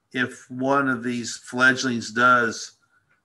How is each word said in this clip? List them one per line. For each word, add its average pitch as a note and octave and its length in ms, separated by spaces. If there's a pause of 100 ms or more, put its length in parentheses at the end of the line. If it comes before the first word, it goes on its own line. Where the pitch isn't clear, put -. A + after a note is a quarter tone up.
(120)
if - 400
one C3+ 380
of A#2+ 140
these A#2+ 340
fledglings B2+ 760
does, A#2+ 600 (520)